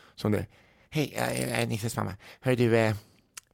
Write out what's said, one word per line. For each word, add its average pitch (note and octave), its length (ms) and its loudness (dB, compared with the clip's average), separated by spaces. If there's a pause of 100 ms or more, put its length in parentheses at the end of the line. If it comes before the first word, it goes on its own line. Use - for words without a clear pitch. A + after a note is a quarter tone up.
(160)
Som - 160 -2
det, F#2+ 140 0 (440)
"Hej, D3+ 260 -2
jag B2 200 -2
är, B2+ 140 -2
jag A#2+ 120 -2
är A#2 60 -2
Nisses A2+ 300 -4
mamma. G2+ 160 -4 (280)
Hör B2+ 140 2
du, A#2 220 4
eh, A2 180 4 (580)